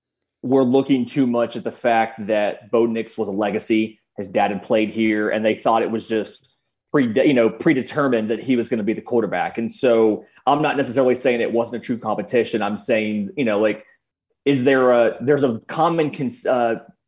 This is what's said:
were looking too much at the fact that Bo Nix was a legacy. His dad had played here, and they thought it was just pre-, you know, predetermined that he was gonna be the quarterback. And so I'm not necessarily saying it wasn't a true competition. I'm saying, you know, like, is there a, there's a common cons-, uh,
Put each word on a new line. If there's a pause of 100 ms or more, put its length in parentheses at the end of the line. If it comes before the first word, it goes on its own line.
(420)
were
looking
too
much
at
the
fact
that
Bo
Nix
was
a
legacy. (160)
His
dad
had
played
here,
and
they
thought
it
was
just (420)
pre-, (140)
you
know,
predetermined
that
he
was
gonna
be
the
quarterback.
And
so (220)
I'm
not
necessarily
saying
it
wasn't
a
true
competition.
I'm
saying,
you
know,
like, (600)
is
there
a,
there's
a
common
cons-,
uh, (320)